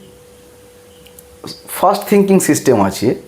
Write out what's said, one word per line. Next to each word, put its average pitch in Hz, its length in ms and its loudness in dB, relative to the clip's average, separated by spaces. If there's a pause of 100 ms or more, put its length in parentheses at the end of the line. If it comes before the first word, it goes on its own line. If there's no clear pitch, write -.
(1700)
ফাস্ট 196 400 -2
থিঙ্কিং 190 320 4
সিস্টেম 127 420 0
আছে 98 320 -2 (140)